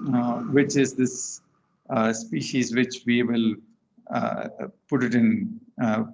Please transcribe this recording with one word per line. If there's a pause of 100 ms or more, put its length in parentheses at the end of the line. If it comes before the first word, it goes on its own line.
(120)
uh,
which
is
this, (480)
uh,
species
which
we
will, (560)
uh, (400)
put
it
in, (220)
uh,